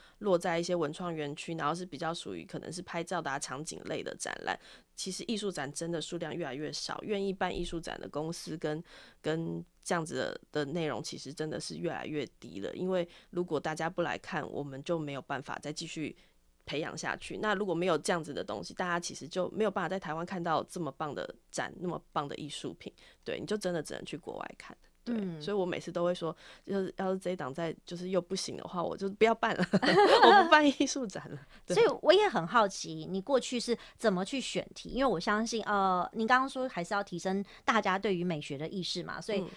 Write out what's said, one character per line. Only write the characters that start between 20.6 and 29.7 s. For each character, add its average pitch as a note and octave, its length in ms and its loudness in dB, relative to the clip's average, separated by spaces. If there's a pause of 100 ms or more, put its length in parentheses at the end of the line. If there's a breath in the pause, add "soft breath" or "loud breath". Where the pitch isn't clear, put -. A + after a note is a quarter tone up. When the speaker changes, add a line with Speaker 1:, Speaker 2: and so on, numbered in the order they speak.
Speaker 1:
这 - 140 -10
么 D#3 140 -4
棒 D3+ 220 -6
的 - 200 -6 (160)
展， - 300 -4
那 F3+ 80 -4
么 - 120 -4 (120)
棒 D3 160 -2
的 - 80 -8
艺 D3+ 100 -8
术 C#3+ 280 -8
品。 - 180 -14 (320 loud breath)
对， - 160 -4
你 D#3 60 -8
就 G#3 100 -2
真 F#3 160 -2
的 D#3+ 100 -2
只 - 120 -10
能 - 100 -10
去 - 140 -10
国 - 180 -10
外 - 200 -10
看。 - 200 -18 (260)
对， A#3 160 -4
Speaker 2:
嗯。 E3+ 240 -4
Speaker 1:
所 G3+ 100 -4
以 G#3 40 0
我 F#3 100 2
每 F3 140 -2
次 E3+ 100 -8
都 F3 140 0
会 F3+ 100 2
说， E3 220 -4 (280 loud breath)
就 G3 160 -2
是 F#3 180 -4
要 F#3+ 140 0
是 F#3+ 60 0
这 F3+ 120 -4
一 F#3 40 -2
档 C#3 180 -6
再， E3 220 -4 (100)
就 F3 120 -10
是 F3+ 140 -6
又 F#3 100 4
不 F#3 160 -2
行 - 200 -6
的 - 60 -10
话， - 180 -6
我 - 160 -2
就 G3 140 -2
不 G#3 140 4
要 A3+ 100 8
办 A3 220 0
了， F3+ 100 4
<laughs> - 60 0